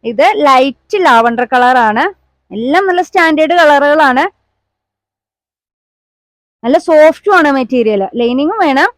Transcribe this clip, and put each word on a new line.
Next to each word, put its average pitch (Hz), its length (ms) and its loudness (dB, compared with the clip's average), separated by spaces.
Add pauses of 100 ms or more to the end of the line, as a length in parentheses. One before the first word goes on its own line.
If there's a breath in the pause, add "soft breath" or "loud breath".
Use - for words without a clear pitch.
ഇത് 247 280 0
ലൈറ്റ് 277 720 -2
ലാവണ്ടർ 233 400 0
കളറാണ്. 247 560 0 (520)
എല്ലാം 277 340 -4
നല്ല 359 160 -2
സ്റ്റാൻഡേർഡ് 320 520 -2
കളറുകളാണ്. 294 840 0 (2250)
നല്ല 277 140 0
സോഫ്റ്റും 320 580 2
ആണ് 294 160 2
മെറ്റീരിയൽ. 220 640 -2
ലൈനിങ്ങും 269 440 -2
വേണം. 320 400 0